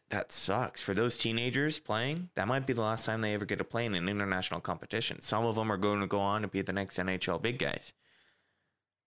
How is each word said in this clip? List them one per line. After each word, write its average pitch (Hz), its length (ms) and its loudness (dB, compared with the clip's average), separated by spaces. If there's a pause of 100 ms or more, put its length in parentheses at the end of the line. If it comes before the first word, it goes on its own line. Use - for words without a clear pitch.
that 98 220 -4
sucks. - 520 0
For 101 100 0
those 113 240 4
teenagers 123 640 0
playing, 143 560 -2
that 95 120 2
might 131 200 2
be 131 60 2
the 113 100 2
last 110 220 0
time 110 160 0
they 107 120 2
ever 104 100 0
get 95 140 -2
to 98 80 -2
play 117 200 -2
in 104 100 0
an 87 120 0
international 95 540 0
competition. - 580 -4
Some 110 260 0
of 113 100 2
them 110 160 0
are 98 60 0
going 104 220 2
to 98 80 0
go 101 120 2
on 101 240 2
to 101 40 -4
be 98 140 -2
the 95 100 -2
next 98 280 -4
N 92 100 0
H 92 180 -2
L 87 120 0
big 117 180 0
guys. - 340 -4 (1160)